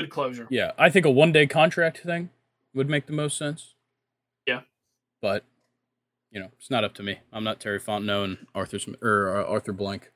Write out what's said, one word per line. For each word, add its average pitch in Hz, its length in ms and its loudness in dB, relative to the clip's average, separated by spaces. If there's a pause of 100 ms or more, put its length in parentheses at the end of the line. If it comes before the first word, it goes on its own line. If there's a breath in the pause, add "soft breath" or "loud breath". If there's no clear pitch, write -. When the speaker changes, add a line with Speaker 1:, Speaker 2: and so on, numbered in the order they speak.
Speaker 1:
Good 147 100 -8
closure. 127 400 -4
Speaker 2:
Yeah, 104 260 0
I 170 140 6
think 185 160 4
a 143 40 6
one-day 151 360 6
contract 160 520 2
thing 170 320 -6 (440)
would 135 140 0
make 147 180 0
the 147 60 -10
most 151 260 -4
sense. 151 360 -8 (720)
Speaker 1:
Yeah. 127 160 -2 (580)
Speaker 2:
But, 104 240 0 (880)
you 104 80 -8
know, 92 180 -12
it's - 120 -12
not 120 120 2
up 101 120 -2
to 101 100 -12
me. 101 160 -6 (120)
I'm 110 120 -6
not 107 160 -4
Terry 101 180 -4
Fontenot 104 460 -2
and 92 140 -4 (140)
Arthur 98 280 -6
Sm-, - 200 -10
or, 101 360 2
uh, 98 80 0
Arthur 107 280 -2
Blank, 98 440 -6